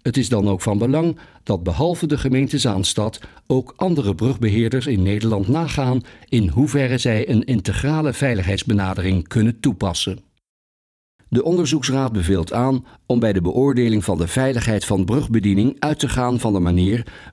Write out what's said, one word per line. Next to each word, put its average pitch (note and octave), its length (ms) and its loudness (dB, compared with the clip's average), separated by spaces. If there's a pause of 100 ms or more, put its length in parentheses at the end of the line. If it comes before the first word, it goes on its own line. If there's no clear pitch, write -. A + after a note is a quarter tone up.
Het A#2+ 160 -2
is A#2+ 120 0
dan G2+ 200 2
ook F#2+ 120 -2
van G2+ 160 0
belang D3+ 400 0 (260)
dat F2 200 -2
behalve D#3 440 -2
de C#3+ 100 0
gemeente C3+ 400 0
Zaanstad G#2 640 -2 (280)
ook C3 280 -2
andere C#3+ 400 0
brugbeheerders A#2 720 0
in G#2 160 2
Nederland G#2 440 0
nagaan C3 540 0 (280)
in A2 180 2
hoeverre C3 500 0
zij A2+ 320 0
een A2+ 140 2
integrale C3 680 -2
veiligheidsbenadering F#2+ 1120 0
kunnen A#2 320 0
toepassen. F#2+ 600 -2 (1080)
De A#2+ 140 2
onderzoeksraad C3+ 680 0
beveelt F2+ 420 0
aan B2+ 320 0 (200)
om B2 140 0
bij A2 140 2
de F#2+ 80 0
beoordeling A#2 640 2
van F#2 140 -2
de E2+ 100 0
veiligheid A#2+ 580 0
van F#2+ 200 0
brugbediening A2+ 760 2
uit D3 200 -2
te C3+ 100 -2
gaan B2 300 -2
van A2 140 0
de G2 60 0
manier F2+ 540 0 (180)